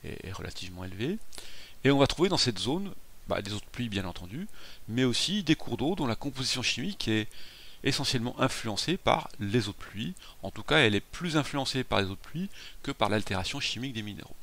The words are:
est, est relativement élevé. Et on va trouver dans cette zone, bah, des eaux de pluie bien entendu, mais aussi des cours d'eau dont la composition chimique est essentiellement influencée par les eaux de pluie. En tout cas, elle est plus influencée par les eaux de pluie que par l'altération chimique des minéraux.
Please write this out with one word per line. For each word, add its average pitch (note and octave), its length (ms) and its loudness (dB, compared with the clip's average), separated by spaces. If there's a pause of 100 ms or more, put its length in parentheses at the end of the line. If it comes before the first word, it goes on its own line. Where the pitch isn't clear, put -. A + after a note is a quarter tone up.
est, - 220 -8
est F2+ 60 -8
relativement F#2 520 -8
élevé. G#2+ 340 -2 (640)
Et C3 60 10
on C#3 80 8
va C#3 80 10
trouver F3 220 4
dans F3 80 4
cette - 220 2
zone, F#3 340 0 (360)
bah, F#2 140 0
des G2+ 100 -4
eaux G2+ 80 -4
de - 120 -12
pluie A#2+ 160 -2
bien G2 160 0
entendu, F#2 440 -6 (400)
mais A#2+ 160 4
aussi D#3+ 380 4
des D3+ 140 6
cours A#2 200 -2
d'eau D#3 180 2
dont D#3+ 120 0
la A2+ 100 2
composition B2+ 460 -2
chimique D3 460 0
est A2 200 4 (560)
essentiellement B2 560 0
influencée C3 560 0
par - 320 4 (100)
les G#2 300 2
eaux G2+ 40 -4
de - 40 -8
pluie. C3 380 -6 (280)
En G2 80 -6
tout G#2+ 120 -8
cas, D3+ 160 4
elle A2 160 8
est G2+ 60 6
plus E3 360 -2
influencée C3+ 480 0
par G2+ 160 2
les G2 60 2
eaux F#2+ 100 -2
de - 0 -
pluie F#3 320 -6 (340)
que - 80 -6
par G#2+ 180 2
l'altération G2 520 2
chimique B2+ 320 -4
des A2 100 -4
minéraux. G2+ 400 -8